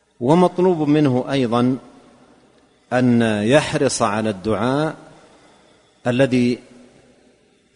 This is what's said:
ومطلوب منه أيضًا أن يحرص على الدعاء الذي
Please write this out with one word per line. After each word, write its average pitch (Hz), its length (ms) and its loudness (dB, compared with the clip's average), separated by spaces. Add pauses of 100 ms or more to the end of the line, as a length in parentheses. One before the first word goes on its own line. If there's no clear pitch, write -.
(200)
ومطلوب 175 680 2
منه 143 440 2
أيضًا 123 460 0 (1160)
أن 123 280 2
يحرص 120 800 0
على 110 280 -2
الدعاء 110 680 -4 (1120)
الذي 123 520 0 (1160)